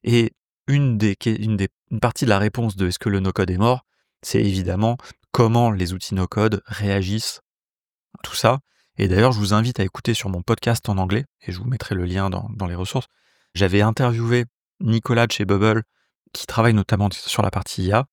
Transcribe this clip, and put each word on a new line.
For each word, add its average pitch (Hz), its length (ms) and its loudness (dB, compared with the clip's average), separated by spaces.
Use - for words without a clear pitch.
Et 117 300 2
une 139 300 2
des 101 180 2
que-, 110 260 -2
une 110 160 -2
des, 98 120 -2
une 110 100 -4
partie 117 260 0
de 123 40 2
la 101 80 4
réponse 104 380 -2
de 95 120 -2
est-ce 87 120 -4
que - 100 -4
le 98 100 0
no-code 95 300 -2
est 90 80 -2
mort, 120 280 0
c'est - 200 -2
évidemment 101 560 0
comment 117 400 4
les 92 220 -2
outils 92 200 -8
no-code 101 520 0
réagissent 101 760 -4
à - 20 -16
tout - 140 -14
ça. 127 240 2
Et 101 100 2
d'ailleurs, 101 240 4
je 110 80 0
vous 104 140 0
invite 113 260 0
à 98 40 0
écouter - 300 -4
sur 107 160 -4
mon 90 120 -6
podcast 117 480 -2
en 101 80 0
anglais, 101 280 0
et - 100 -10
je 90 80 -8
vous 104 60 -8
mettrai 123 300 -4
le 90 100 -2
lien 95 240 -2
dans, 95 260 -6
dans 98 120 -6
les 87 80 -6
ressources. 92 320 -6
J'avais 95 280 2
interviewé 117 640 2
Nicolas 117 460 2
de 113 60 -6
chez - 140 -2
Bubble, 107 380 2
qui - 120 -12
travaille 113 280 2
notamment 104 380 2
sur - 300 -4
la 98 100 0
partie - 340 -6
I 95 80 2
A. 123 200 2